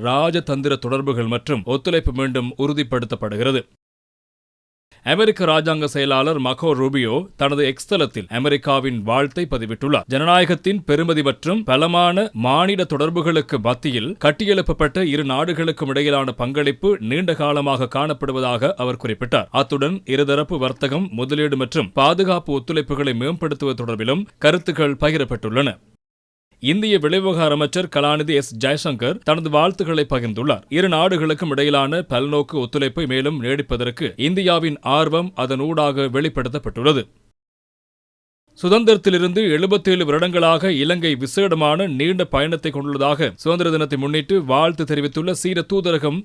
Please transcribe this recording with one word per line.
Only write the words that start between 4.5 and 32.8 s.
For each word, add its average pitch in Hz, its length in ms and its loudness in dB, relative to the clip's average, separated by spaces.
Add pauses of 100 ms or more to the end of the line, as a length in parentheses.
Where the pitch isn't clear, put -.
அமெரிக்க 214 400 2
ராஜாங்க 156 400 2
செயலாளர் 139 540 0
மகோ 131 360 -2
ரூபியோ 131 380 0 (220)
தனது 143 300 0
எக்ஸ் 131 220 -4
தளத்தில் 127 420 -2
அமெரிக்காவின் 135 760 0
வாழ்த்தை 135 400 0
பதிவிட்டுள்ளார். 123 640 -2
ஜனநாயகத்தின் 175 720 2
பெருமதி 156 400 2
மற்றும் 175 400 -2
பலமான 175 680 2
மானிட 165 500 2
தொடர்புகளுக்கு 156 760 0
மத்தியில் 120 580 -2
கட்டியெழுப்பப்பட்ட 175 880 0
இரு 147 200 0
நாடுகளுக்கும் 156 680 -2
இடையிலான 139 380 0
பங்களிப்பு 143 680 0
நீண்ட 160 340 -2
காலமாக 143 640 0
காணப்படுவதாக 131 800 -2
அவர் 123 280 -4
குறிப்பிட்டார். 113 480 -2
அத்துடன் 139 540 0
இருதரப்பு 143 520 0
வர்த்தகம், 135 540 -2
முதலீடு 139 460 -2
மற்றும் 131 340 -2
பாதுகாப்பு 175 640 2
ஒத்துழைப்புகளை 139 600 -2
மேம்படுத்துவது 139 680 -4
தொடர்பிலும் 117 440 -2 (120)
கருத்துக்கள் 151 640 2
பகிரப்பட்டுள்ளன. 127 800 0 (840)
இந்திய 202 340 2
வெளிவிவகார 165 580 2
அமைச்சர் 151 400 -2
கலாநிதி 151 380 0
எஸ் 139 240 0
ஜெயசங்கர் 139 640 -2
தனது 160 260 0
வாழ்த்துக்களை 160 600 2
பகிர்ந்துள்ளார். 117 600 -2
இரு 175 200 2
நாடுகளுக்கும் 160 640 0
இடையிலான 143 480 2
பல்நோக்கு 143 560 -2
ஒத்துழைப்பை 139 480 -2